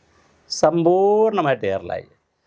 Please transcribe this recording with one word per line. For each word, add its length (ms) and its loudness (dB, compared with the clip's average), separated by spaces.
സമ്പൂർണ്ണമായിട്ട് 1160 0
എയറിലായി. 380 -8